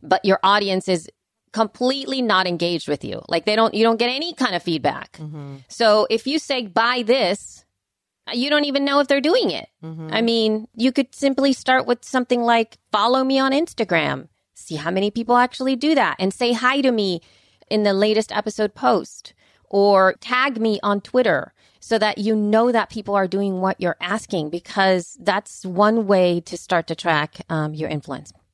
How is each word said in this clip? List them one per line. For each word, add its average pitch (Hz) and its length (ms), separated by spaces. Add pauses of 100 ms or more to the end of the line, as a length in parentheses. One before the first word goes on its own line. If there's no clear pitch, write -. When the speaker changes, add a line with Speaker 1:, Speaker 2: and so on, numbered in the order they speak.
Speaker 1:
but 185 220
your 190 180
audience 196 460
is 165 220 (420)
completely 262 720
not 190 240
engaged 170 420
with 147 160
you. - 240
Like, 220 160
they 214 120
don't, 226 180
you 214 100
don't 226 140
get 240 120
any 320 240
kind 226 200
of 165 80
feedback. 143 580
Speaker 2:
Mm-hmm. 147 360 (120)
Speaker 1:
So 214 420
if 226 160
you 294 120
say, 262 280
"Buy 233 380
this," 208 600 (680)
you 247 180
don't 294 160
even 277 180
know 285 160
if 277 80
they're 277 140
doing 339 280
it. - 180 (140)
Speaker 2:
Mm-hmm. 160 300
Speaker 1:
I 220 80
mean, 220 560
you 254 160
could 262 220
simply 277 400
start 262 320
with 240 180
something 247 380
like, 233 360 (140)
"Follow 247 320
me 269 140
on 262 140
Instagram." 170 760 (260)
See - 220
how 151 140
many 190 200
people 233 260
actually 254 400
do 294 180
that, 185 240
and 196 160
say 240 180
hi 254 300
to 254 100
me 196 300 (480)
in 214 140
the 202 100
latest 214 360
episode 214 440
post, - 580 (380)
or 196 500
tag 254 400
me 220 220
on 202 180
Twitter, 220 540 (260)
so - 180
that 214 200
you 214 180
know 220 360
that 220 180
people 202 240
are 190 140
doing 196 320
what 190 200
you're 175 200
asking, 180 500
because 185 720
that's 196 440
one 208 420
way 180 340
to - 180
start 170 300
to 165 60
track, 156 420 (120)
um, 156 260
your 151 140
influence. 147 440 (220)